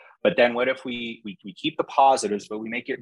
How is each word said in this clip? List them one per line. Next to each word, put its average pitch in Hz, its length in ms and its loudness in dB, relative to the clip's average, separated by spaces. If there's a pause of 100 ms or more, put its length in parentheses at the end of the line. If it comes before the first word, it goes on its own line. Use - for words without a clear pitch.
(240)
But - 140 2
then 120 160 6
what 120 140 0
if 131 180 -4
we, 120 400 -8
we, 101 180 -12
we 98 100 -14
keep 165 240 -6
the 165 80 -2
positives, 120 600 2
but 107 120 -8
we 110 100 -10
make 120 200 -8
it 123 120 -6